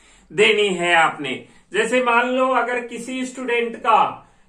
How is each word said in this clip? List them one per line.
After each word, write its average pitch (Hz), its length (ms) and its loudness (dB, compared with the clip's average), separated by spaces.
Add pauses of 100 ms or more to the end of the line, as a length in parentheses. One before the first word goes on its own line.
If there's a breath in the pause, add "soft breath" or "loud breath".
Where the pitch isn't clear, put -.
(320 soft breath)
देनी 208 360 4
है 175 260 0
आपने। 147 500 0 (280 soft breath)
जैसे 240 300 0
मान 240 260 2
लो 262 200 0
अगर 240 380 -2
किसी 254 400 -8
स्टूडेंट 233 500 -6
का - 460 0 (260 soft breath)